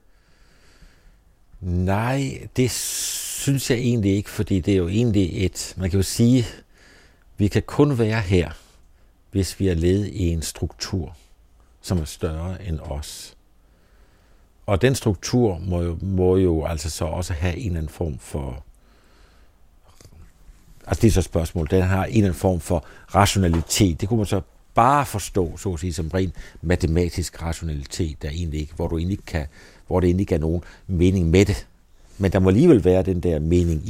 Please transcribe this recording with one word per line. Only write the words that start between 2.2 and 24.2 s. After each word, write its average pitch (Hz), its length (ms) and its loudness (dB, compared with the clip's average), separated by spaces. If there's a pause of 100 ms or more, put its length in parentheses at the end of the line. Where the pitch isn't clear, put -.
det 127 140 2
synes - 1000 -4
jeg 120 80 2
egentlig 117 380 2
ikke, 104 140 -4
fordi 98 300 -2
det 104 120 0
er 95 60 4
jo 87 100 0
egentlig 101 580 0
et, - 300 -8
man 92 140 -2
kan 98 80 0
jo 95 40 4
sige, 117 420 2 (960)
vi 104 100 2
kan 107 140 0
kun 143 360 2
være 110 220 0
her, 90 300 2 (800)
hvis - 300 -2
vi 98 80 0
er 90 60 2
led 90 300 2
i - 240 -2
en 82 140 -2
struktur, - 720 -8 (640)
som 95 180 -2
er 80 60 -2
større 85 640 -8
end 80 120 -4
os. - 560 -12 (1300)
Og 98 160 0
den 131 120 4
struktur 110 640 0
må 87 240 -2
jo, 85 200 -4
må 92 340 2
jo 85 280 2
altså 80 260 -6
så - 140 -6
også 82 280 -4
have 85 240 -2
en 127 100 -8
eller 87 120 -4
anden 78 140 -6
form 78 260 -6
for, 67 460 -10 (2250)
altså - 160 -4
det 117 60 6
er 95 40 6
så - 80 4
et - 40 0
spørgsmål, 82 460 -4
den 95 120 4
har 92 220 0
en - 100 -6
eller 107 100 4
anden 90 160 -2
form 90 200 0
for 82 240 -4 (300)
rationalitet. 90 840 2
Det 98 80 -4
kunne 117 100 0
man 104 80 0